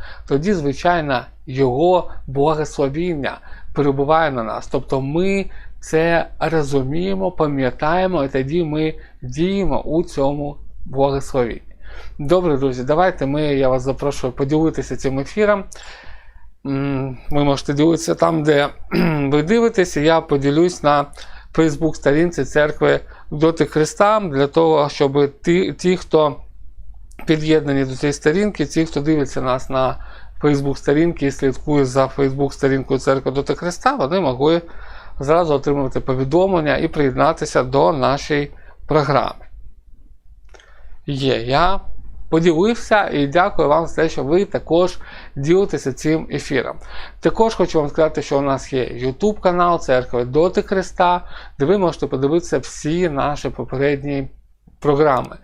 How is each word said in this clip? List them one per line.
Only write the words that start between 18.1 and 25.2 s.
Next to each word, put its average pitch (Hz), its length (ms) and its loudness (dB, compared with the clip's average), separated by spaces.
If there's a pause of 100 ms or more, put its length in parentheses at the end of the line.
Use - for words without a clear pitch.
там, 165 280 2
де 147 260 4 (120)
<clears throat> - 120 -8 (300)
ви 143 200 2
дивитеся, 202 580 2
я 160 200 4
поділюсь 151 640 2
на 147 240 4 (480)
Facebook-сторінці 156 880 2
Церкви 147 560 2 (300)
Дотик 156 400 2
Христа, 202 500 2
для 143 260 0
того, 156 420 4
щоб 143 440 2 (100)